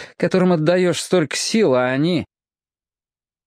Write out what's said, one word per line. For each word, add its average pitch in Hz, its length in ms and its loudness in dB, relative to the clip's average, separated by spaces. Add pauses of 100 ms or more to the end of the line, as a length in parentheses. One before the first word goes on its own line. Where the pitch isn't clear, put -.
(160)
которым 180 360 0
отдаёшь 175 480 0
столько 175 360 -2
сил, 196 380 0
а 123 120 0
они 139 380 -2 (1200)